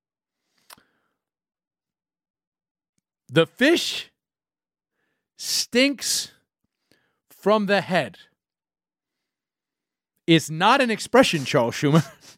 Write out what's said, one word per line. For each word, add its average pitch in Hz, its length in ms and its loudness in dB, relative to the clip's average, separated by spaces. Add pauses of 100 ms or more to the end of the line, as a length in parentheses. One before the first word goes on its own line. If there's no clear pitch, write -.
(3250)
The 160 160 2
fish - 680 -2 (1300)
stinks - 920 -2 (1000)
from 208 360 0
the 196 160 0
head 160 360 -4 (2000)
is 160 240 2
not 202 320 0
an 240 100 -2
expression, 175 540 0
Charles 120 300 0
Schumer. 147 360 2
<laughs> - 20 -20 (240)